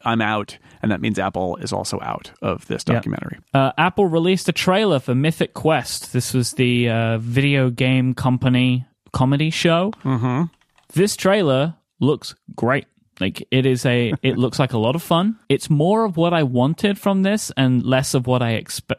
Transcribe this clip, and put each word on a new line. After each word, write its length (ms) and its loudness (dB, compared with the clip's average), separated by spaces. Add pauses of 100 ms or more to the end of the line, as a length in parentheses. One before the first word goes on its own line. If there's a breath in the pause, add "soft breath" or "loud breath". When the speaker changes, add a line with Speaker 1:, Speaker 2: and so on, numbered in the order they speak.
Speaker 1:
"I'm 160 0
out," 360 -4 (240 loud breath)
and 100 0
that 100 -4
means 180 -2
Apple 380 -4
is 160 -8
also 280 -6
out 300 -10 (100)
of 260 -6
this 200 -6
Speaker 2:
Yeah. 80 2
Speaker 1:
documentary. 440 -6 (140)
Speaker 2:
Uh, 240 2
Apple 300 2
released 400 0
a 60 0
trailer 460 2
for 140 -2
Mythic 400 0
Quest. 600 -2
This 200 -2
was 200 0
the, 360 2
uh, 300 0
video 500 2
game 440 2
company 720 2 (260)
comedy 380 2
show. 420 2 (140)
Speaker 1:
Mm-hmm. 380 0 (500)
Speaker 2:
This 240 0
trailer 580 2 (240)
looks 340 0 (220)
great. 300 0 (340)
Like, 320 -4
it 140 2
is 200 0
a, 320 2
Speaker 1:
<laughs> 40 -8
Speaker 2:
it 160 0
looks 220 0
like 140 0
a 40 0
lot 180 2
of 80 -4
fun. 360 0 (100)
It's 200 0
more 360 2
of 120 -4
what 160 2
I 100 2
wanted 540 0
from 260 0
this 340 -2
and 260 4
less 300 0
of 140 0
what 140 2
I 200 -2
expe-, 380 -8